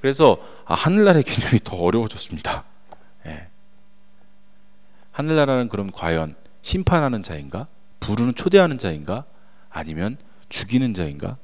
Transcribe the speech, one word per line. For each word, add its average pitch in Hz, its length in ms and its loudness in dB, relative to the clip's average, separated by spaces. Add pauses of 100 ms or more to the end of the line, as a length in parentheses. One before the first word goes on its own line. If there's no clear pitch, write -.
그래서, 135 360 8 (300)
아, - 80 0
하늘나라의 180 500 6
개념이 - 400 2
더 - 120 -8
어려워졌습니다. 90 840 -2 (640)
예. 80 220 -12 (1600)
하늘나라는 143 580 2
그럼 101 240 -4
과연 82 440 -2 (260)
심판하는 147 640 2
자인가? 80 420 -8 (340)
부르는, 120 340 0
초대하는 175 440 4
자인가? 85 460 -6 (460)
아니면 80 460 -6 (320)
죽이는 117 460 0
자인가? 87 500 -6